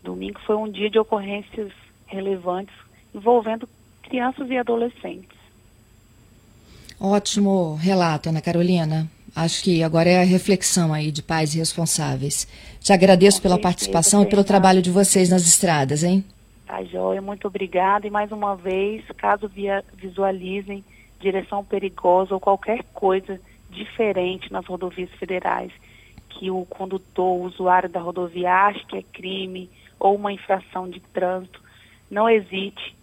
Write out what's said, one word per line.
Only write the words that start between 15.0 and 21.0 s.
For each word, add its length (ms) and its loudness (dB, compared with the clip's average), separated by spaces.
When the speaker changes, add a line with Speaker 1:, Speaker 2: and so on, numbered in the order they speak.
Speaker 2:
nas 140 4
estradas, 640 2
hein? 200 2
Speaker 1:
Tá 160 -10
joia, 360 -2
muito 280 -8
obrigada. 580 0
E 40 -6
mais 200 -2
uma 240 -4
vez, 500 -4
caso 320 -2
via-, 340 -4
visualizem 880 -6